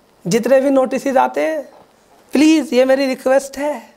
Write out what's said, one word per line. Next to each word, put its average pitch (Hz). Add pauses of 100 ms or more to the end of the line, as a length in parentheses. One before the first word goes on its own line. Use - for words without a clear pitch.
(280)
जितने 240
भी 277
notices 262
आते 254
हैं, 311 (600)
please, 302
ये 247
मेरी 269
request 262
है, 277